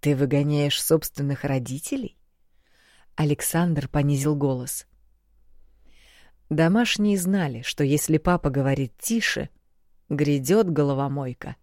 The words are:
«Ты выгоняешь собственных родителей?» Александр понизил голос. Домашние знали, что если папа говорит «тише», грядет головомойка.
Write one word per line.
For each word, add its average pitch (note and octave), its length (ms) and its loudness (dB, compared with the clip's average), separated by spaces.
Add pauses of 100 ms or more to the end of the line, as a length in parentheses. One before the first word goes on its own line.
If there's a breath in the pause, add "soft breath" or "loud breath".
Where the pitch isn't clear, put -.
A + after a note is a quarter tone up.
«Ты D3 140 2
выгоняешь C#3+ 680 2
собственных C#3+ 640 0
родителей?» C#3 720 -4 (960 soft breath)
Александр D3+ 720 0
понизил C#3+ 480 0
голос. C3 500 -4 (1600 soft breath)
Домашние G3+ 680 2
знали, F3 440 -2
что - 200 -4
если D3 360 2
папа F3 320 0
говорит C3+ 480 -2
«тише», - 500 -2 (600)
грядет D3 600 2
головомойка. C#3 920 -2